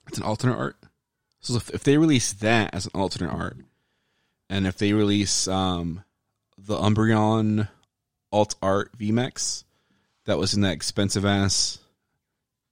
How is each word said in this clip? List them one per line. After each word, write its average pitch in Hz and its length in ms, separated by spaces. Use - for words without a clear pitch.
It's - 100
an - 60
alternate 110 320
art. - 200
So - 160
if, - 140
if - 140
they 143 140
release 156 360
that 107 400
as 92 120
an 110 80
alternate 92 380
art, - 240
and 98 160
if 90 120
they 104 160
release, 101 520
um, 92 560
the 98 200
Umbreon 107 920
alt 104 300
art 98 340
V 107 160
max - 520
that 95 140
was 92 160
in 104 80
that 95 100
expensive 98 520
ass 98 540